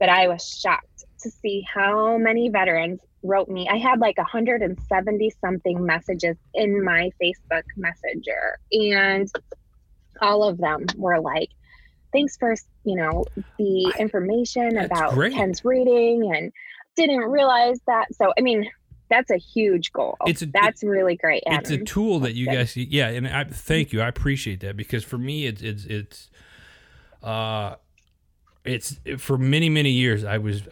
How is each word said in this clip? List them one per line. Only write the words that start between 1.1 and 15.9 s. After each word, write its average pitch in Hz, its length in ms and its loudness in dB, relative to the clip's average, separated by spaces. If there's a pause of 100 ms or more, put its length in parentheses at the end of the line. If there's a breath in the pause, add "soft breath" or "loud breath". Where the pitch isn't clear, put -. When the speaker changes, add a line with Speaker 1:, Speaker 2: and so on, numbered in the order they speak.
Speaker 1:
to 226 100 -12
see 202 420 -6
how 214 460 2
many 226 300 2
veterans 180 500 0 (240)
wrote 196 260 0
me. 185 200 -4
I 208 100 2
had, 247 220 2
like, 214 180 2
a 196 60 0
hundred 233 380 -2
and 180 140 -2 (120)
seventy 208 420 0 (100)
something 180 460 -2
messages 170 500 -2 (180)
in 202 300 0
my 175 260 0 (120)
Facebook 170 400 -4 (140)
Messenger. - 840 -6 (140)
And 196 580 2 (880)
all 208 240 4
of 185 140 0
them 160 280 -2 (100)
were 175 240 2
like, 156 300 -4 (640 soft breath)
"Thanks 277 240 2
for, 233 180 0 (300)
you 196 120 -2
know, 165 280 0 (340)
the 190 380 2
Speaker 2:
I, - 40 -2
Speaker 1:
information 226 720 0
Speaker 2:
that's 190 120 0
Speaker 1:
about 165 280 0
Speaker 2:
great. 175 200 2
Speaker 1:
Ken's 190 300 -2
reading 233 680 4